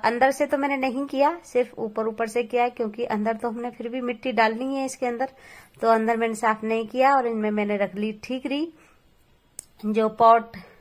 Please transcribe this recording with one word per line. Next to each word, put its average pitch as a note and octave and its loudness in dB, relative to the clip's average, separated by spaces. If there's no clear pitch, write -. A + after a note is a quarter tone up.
अंदर A#3+ 4
से C#4+ 0
तो C#4+ 0
मैंने C#4 0
नहीं C4 -2
किया, C#4 2
सिर्फ - -2
ऊपर A3 -4
ऊपर A3+ -4
से A#3+ -2
किया, A#3+ 0
क्योंकि A#3 -6
अंदर A3 -2
तो A#3 -6
हमने A#3+ -8
फिर A#3 -10
भी B3+ -6
मिट्टी B3 -6
डालनी A3+ 0
है C4+ -2
इसके C4 -6
अंदर, A#3+ -4
तो A3 0
अंदर A3+ 2
मैंने A3+ -2
साफ A3 -2
नहीं A3+ -2
किया। C4 4
और B3 2
इनमें G#3+ -2
मैंने G#3 0
रख F#3+ -2
ली G#3+ -4
ठीकरी, C#4 -4
जो G#3+ 0
पॉट A3+ 6